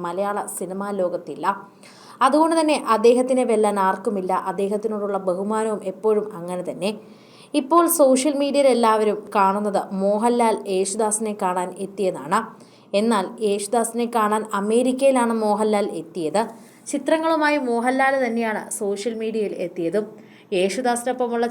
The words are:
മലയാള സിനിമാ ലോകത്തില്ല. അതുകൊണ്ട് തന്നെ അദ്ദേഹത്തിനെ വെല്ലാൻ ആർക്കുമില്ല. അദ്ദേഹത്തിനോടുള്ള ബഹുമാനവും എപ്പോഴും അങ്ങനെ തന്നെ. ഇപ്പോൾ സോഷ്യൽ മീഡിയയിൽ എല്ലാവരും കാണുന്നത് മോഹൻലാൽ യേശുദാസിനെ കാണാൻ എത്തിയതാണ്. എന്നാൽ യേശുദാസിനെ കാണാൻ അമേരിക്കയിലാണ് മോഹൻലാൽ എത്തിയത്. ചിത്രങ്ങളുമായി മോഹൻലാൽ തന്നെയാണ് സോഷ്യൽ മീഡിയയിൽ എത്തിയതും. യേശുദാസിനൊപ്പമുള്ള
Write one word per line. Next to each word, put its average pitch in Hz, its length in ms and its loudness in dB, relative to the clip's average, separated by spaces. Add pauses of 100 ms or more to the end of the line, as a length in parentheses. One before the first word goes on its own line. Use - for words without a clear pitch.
മലയാള 202 320 -2 (200)
സിനിമാ 196 300 -6 (120)
ലോകത്തില്ല. 175 460 -4 (800)
അതുകൊണ്ട് 320 340 4
തന്നെ 302 180 2 (180)
അദ്ദേഹത്തിനെ 247 560 4
വെല്ലാൻ 208 260 2 (100)
ആർക്കുമില്ല. 196 440 -2 (200)
അദ്ദേഹത്തിനോടുള്ള 202 760 -2
ബഹുമാനവും 208 520 -2 (120)
എപ്പോഴും 208 340 0 (140)
അങ്ങനെ 180 300 -6
തന്നെ. 185 220 -4 (680)
ഇപ്പോൾ 339 240 4 (140)
സോഷ്യൽ 269 440 4
മീഡിയയിൽ 277 320 4
എല്ലാവരും 220 440 2 (160)
കാണുന്നത് 196 460 2 (220)
മോഹൻലാൽ 220 520 2 (200)
യേശുദാസിനെ 208 680 -2
കാണാൻ 180 260 -2 (160)
എത്തിയതാണ്. 185 560 -2 (600)
എന്നാൽ 220 240 2 (240)
യേശുദാസിനെ 226 580 -2 (100)
കാണാൻ 214 260 2 (180)
അമേരിക്കയിലാണ് 247 760 2 (100)
മോഹൻലാൽ 208 420 2 (140)
എത്തിയത്. 165 420 -2 (480)
ചിത്രങ്ങളുമായി 302 680 2 (100)
മോഹൻലാൽ 262 460 2 (100)
തന്നെയാണ് 226 380 -2 (180)
സോഷ്യൽ 202 420 -4
മീഡിയയിൽ 220 320 -2 (120)
എത്തിയതും. 175 380 -2 (520)
യേശുദാസിനൊപ്പമുള്ള 240 960 0